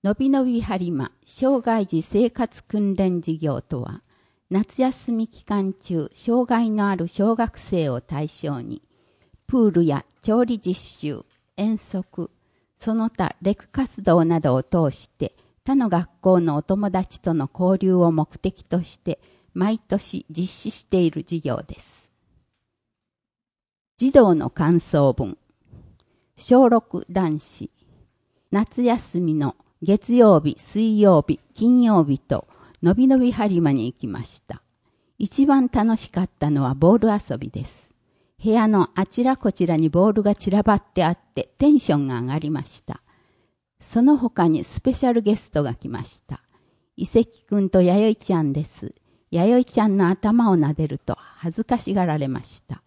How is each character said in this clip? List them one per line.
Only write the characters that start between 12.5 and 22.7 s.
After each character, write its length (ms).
そ 160
の 160
他 320
レ 100
ク 160
活 320
動 240
な 140
ど 160
を 80
通 260
し 180
て、 280
他 120
の 120
学 320
校 200
の 160
お 80
友 260
達 320
と 140
の 180
交 240
流 160
を 180
目 280
的 240
と 180
し 160
て、 220
毎 240
年 540
実 160
施 240
し 160
て 140
い 100
る 120
事 180
業 200
で 160
す。 280